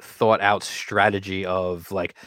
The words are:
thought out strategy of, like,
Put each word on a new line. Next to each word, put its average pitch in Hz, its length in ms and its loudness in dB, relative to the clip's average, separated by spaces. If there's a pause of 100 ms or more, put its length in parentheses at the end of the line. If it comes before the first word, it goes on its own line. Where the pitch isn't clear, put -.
thought 110 380 2
out 101 240 2
strategy 98 800 -2
of, 90 460 -4
like, 92 220 -6 (120)